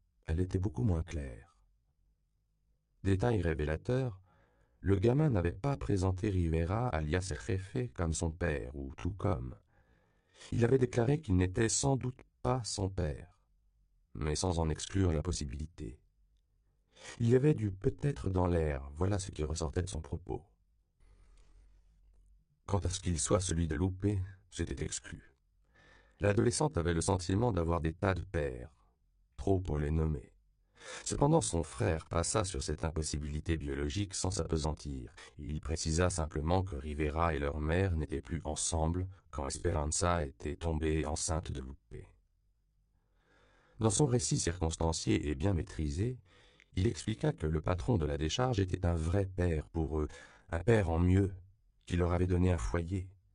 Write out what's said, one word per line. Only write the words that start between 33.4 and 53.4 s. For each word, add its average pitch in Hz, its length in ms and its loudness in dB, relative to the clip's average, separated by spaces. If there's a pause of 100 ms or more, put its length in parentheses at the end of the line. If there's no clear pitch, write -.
biologique 71 560 -2
sans - 160 -2
s'appesantir. 76 800 -4 (240)
Il 76 240 -6
précisa 82 480 2
simplement 82 540 0
que 92 120 -6
Rivera 76 600 0
et 71 40 0
leur 71 220 -2
mère 85 380 2
n'étaient 71 240 -4
plus 80 220 -6
ensemble 82 640 0 (240)
quand 69 160 -6
Esperanza 85 800 0
était - 320 -8
tombée 78 480 0
enceinte 80 480 -2
de - 80 -8
Loupé. - 480 -14 (1700)
Dans 110 120 4
son 147 160 6
récit 120 320 2
circonstancié 82 920 0
et 76 60 0
bien 85 180 0
maîtrisé, 82 640 -2 (580)
il 92 100 2
expliqua 113 480 0
que 78 120 -4
le 78 140 0
patron 92 380 0
de 76 80 0
la 71 100 -2
décharge 110 420 0
était 92 280 0
un 85 80 2
vrai 85 320 0
père 87 420 0
pour 78 320 -2
eux, 73 80 -2 (420)
un 85 100 -2
père 107 280 4
en 82 100 2
mieux, 95 360 4 (520)
qui 87 100 -2
leur 87 160 2
avait 90 140 2
donné 90 240 4
un 87 60 4
foyer. 90 540 -4 (240)